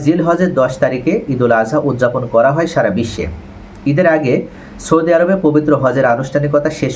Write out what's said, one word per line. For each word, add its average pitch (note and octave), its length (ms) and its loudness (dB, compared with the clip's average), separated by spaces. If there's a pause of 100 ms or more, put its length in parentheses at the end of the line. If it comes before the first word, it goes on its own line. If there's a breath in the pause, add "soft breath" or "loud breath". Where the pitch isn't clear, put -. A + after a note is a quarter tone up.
জিল E3 180 2
হজের E3+ 340 0
দশ B2+ 240 2
তারিখে C3 340 -2 (160)
ঈদুল A#2+ 240 0
আজহা A2+ 260 0
উদযাপন B2 480 0
করা A#2+ 240 2
হয় E3 240 -2
সারা A#2 160 2
বিশ্বে। A#2 340 -4 (600)
ঈদের D#3+ 200 2
আগে D3+ 280 2 (520 loud breath)
সৌদি E3 280 2
আরবে F3 280 4
পবিত্র D3 340 2
হজের B2+ 300 0
আনুষ্ঠানিকতা C#3+ 640 0
শেষ B2+ 260 -4